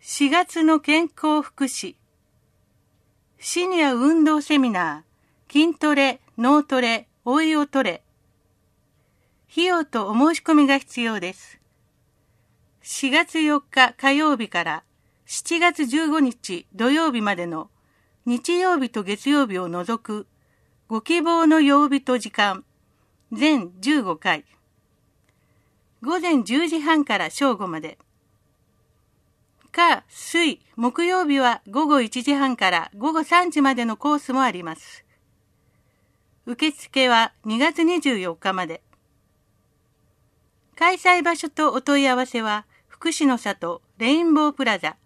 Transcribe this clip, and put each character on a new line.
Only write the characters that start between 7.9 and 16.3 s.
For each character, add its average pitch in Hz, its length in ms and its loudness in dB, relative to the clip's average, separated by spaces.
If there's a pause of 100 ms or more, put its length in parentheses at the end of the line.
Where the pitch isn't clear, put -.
費 330 140 -2
用 349 200 0
と 214 240 -6
お 214 60 -6
申 294 200 4
し - 80 -8
込 320 120 0
み 294 120 6
が 277 120 2
必 - 220 -10
要 226 200 -2
で 185 120 -8
す。 - 280 -20 (1200)
四 - 280 -6
月 320 300 0
四 294 200 0
日 254 360 2
火 269 160 0
曜 294 240 0
日 220 120 -8
か 175 160 -4
ら 160 200 -6 (400)
七 - 340 -6
月 330 260 2
十 294 220 -2
五 311 140 0
日 233 540 -4